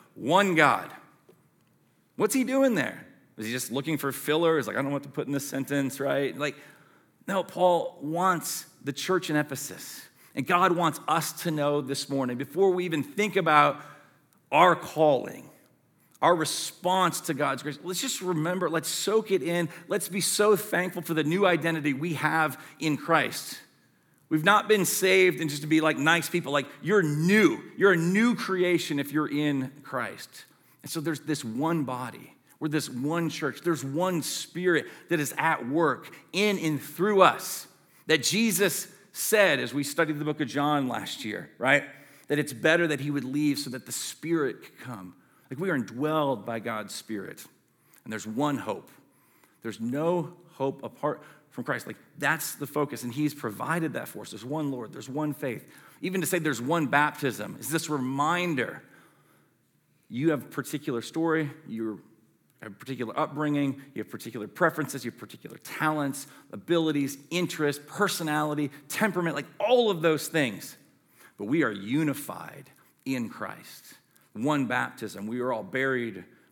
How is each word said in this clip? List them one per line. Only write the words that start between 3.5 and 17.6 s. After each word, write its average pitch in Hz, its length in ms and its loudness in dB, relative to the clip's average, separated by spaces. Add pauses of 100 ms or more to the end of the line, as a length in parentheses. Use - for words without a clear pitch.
just 123 180 -6
looking 143 260 -2
for 139 140 -2
filler? 160 460 2
He's 131 100 0
like, 101 80 -4
"I 120 80 0
don't 139 80 -2
know 143 40 -2
what 139 100 -4
to - 40 -16
put 139 200 -6
in 139 40 -2
this 139 140 -4
sentence," 135 540 -2
right? 139 360 0
Like, 143 200 -6 (720)
no, 190 160 -2
Paul 175 580 2
wants 170 640 0 (180)
the 135 100 -6
church 180 380 -2
in 151 60 2
Ephesus, - 680 -4 (320)
and 135 120 -4
God 180 260 6
wants 165 360 2
us 156 240 0 (100)
to 175 80 -2
know 147 300 2
this 131 280 -4
morning, 127 300 -2
before 165 320 4
we 180 140 2
even 160 180 0
think 202 320 -2
about 151 500 6 (680)
our 165 240 10
calling, - 720 2 (760)
our 165 120 6
response 175 880 0
to 160 120 -2
God's 135 280 -2